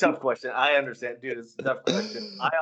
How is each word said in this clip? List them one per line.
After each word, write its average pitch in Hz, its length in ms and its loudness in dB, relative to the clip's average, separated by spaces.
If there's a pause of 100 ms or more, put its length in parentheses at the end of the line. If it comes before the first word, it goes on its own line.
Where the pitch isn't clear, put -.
a 180 40 6
tough 156 140 2
question. 127 340 -2
I 135 180 4
understand, 123 500 0
dude. 127 160 -6
It's 113 200 -14
a - 40 -8
tough 131 220 0
question. 208 560 -2
I 135 100 2 (120)